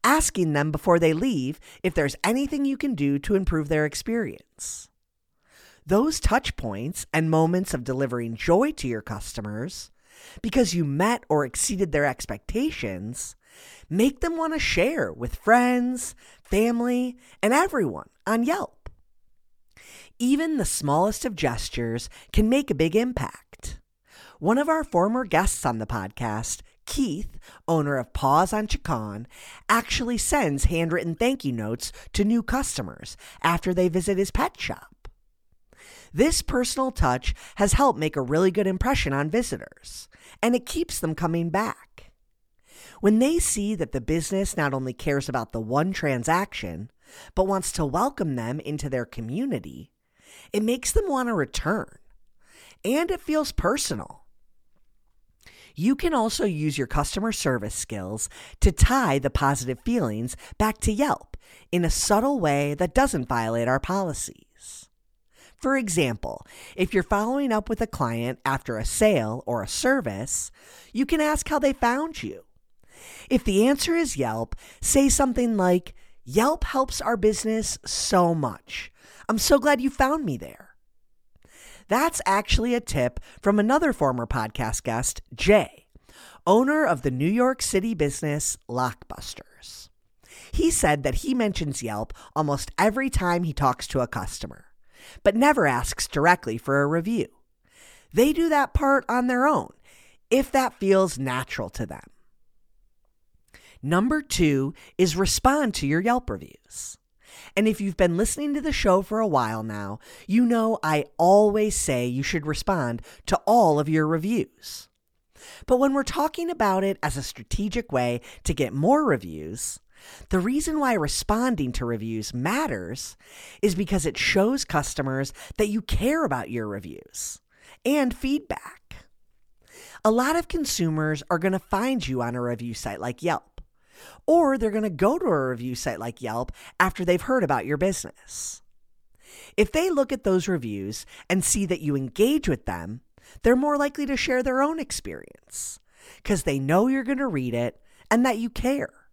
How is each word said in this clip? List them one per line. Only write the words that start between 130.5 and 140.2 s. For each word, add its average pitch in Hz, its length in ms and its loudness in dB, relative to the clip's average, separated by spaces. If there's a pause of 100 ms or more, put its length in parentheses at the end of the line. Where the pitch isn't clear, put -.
are 175 80 0
gonna 185 220 0
find 233 460 -2
you 131 140 -2
on 120 140 -2
a 123 80 -4
review 120 320 -4
site 101 260 -8
like 123 220 -6
Yelp, - 380 -4 (640)
or 302 300 6
they're 220 140 0
gonna 214 180 -2
go 202 300 2
to 359 80 -2
a 143 220 2
review 123 260 -6
site 117 240 -6
like 117 240 -8
Yelp 117 300 -4 (260)
after 185 260 2
they've 175 180 2
heard 262 200 0
about 131 240 0
your 147 100 -2
business. - 880 -6 (920)
If 208 160 2
they 349 180 2
look 277 220 0
at 233 100 -6